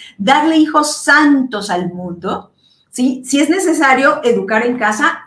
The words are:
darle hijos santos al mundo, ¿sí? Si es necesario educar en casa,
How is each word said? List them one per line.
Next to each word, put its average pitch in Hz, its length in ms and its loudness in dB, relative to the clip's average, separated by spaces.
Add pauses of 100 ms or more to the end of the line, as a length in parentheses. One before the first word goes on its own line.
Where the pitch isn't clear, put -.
(180)
darle 302 400 2
hijos 302 460 0
santos 277 640 2
al 180 220 -4
mundo, 180 640 -10 (360)
¿sí? 254 360 -2
Si 285 160 0
es 285 80 2
necesario 302 720 2
educar 214 420 0
en 247 120 -2
casa, 214 500 -2